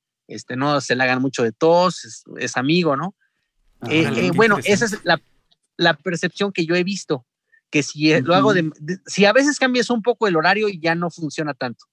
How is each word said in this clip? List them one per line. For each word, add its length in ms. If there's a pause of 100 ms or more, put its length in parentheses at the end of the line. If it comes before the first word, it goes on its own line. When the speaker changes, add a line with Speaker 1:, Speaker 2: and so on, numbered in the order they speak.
(280)
Speaker 1:
este, 280
no 260
se 140
le 80
hagan 180
mucho 220
de 80
tos, 540
es, 180 (140)
es 200
amigo, 400
¿no? 180 (640)
Speaker 2:
Ah, 100
Speaker 1:
Eh, 160
Speaker 3:
Órale, 200
Speaker 1:
eh, 40
Speaker 3:
qué 60
Speaker 1:
bueno, 200
esa 140
Speaker 3:
interesante. 260
Speaker 1:
es 80
la, 160 (560)
la 160
percepción 580
que 140
yo 100
he 80
visto, 420 (440)
que 140
si, 300
eh, 80
lo 140
hago 180
de, 100
Speaker 2:
Ujú. 160
Speaker 1:
de, 260
si 200
a 80
veces 260
cambias 300
un 120
poco 260
el 100
horario, 320
ya 260
no 160
funciona 420
tanto. 400